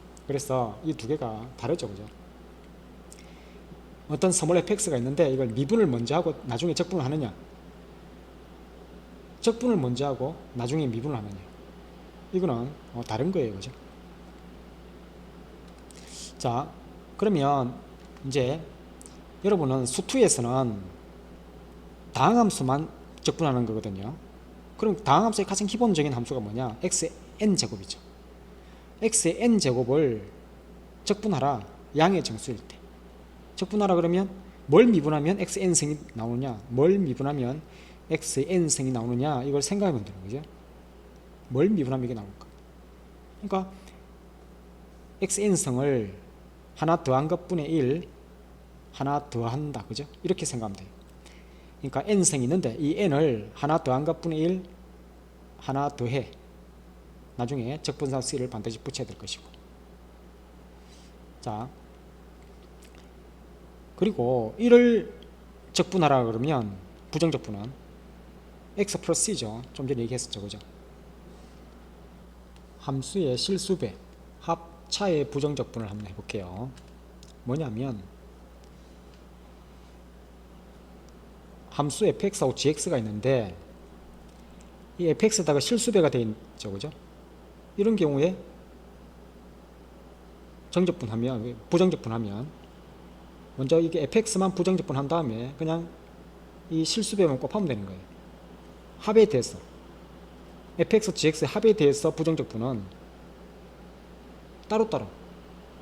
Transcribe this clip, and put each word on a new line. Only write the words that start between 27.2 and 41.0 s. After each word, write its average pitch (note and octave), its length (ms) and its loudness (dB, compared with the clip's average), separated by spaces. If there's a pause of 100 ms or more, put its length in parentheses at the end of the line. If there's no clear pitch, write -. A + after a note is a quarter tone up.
N제곱이죠. B2 580 0 (1040)
X의 G#3+ 380 2
N제곱을 C3 920 4 (720)
적분하라, C#3+ 640 0 (320)
양의 E3 260 4
정수일 A2+ 360 -8
때. - 180 -20 (800)
적분하라 G3 380 2
그러면 F3 340 2 (380)
뭘 F3 180 10
미분하면 D#3 560 4
X의 F#3+ 240 -4
N승이 D3+ 320 2 (160)
나오느냐? A#2 560 -4
뭘 D3 280 4
미분하면 C#3 640 -2 (480)
X의 D3 400 -2
N승이 D#3 420 0
나오느냐, B2 520 0
이걸 C#3+ 180 0
생각하면 F3 440 0
되는 F#2+ 180 -14
거죠. A2 180 -8 (1080)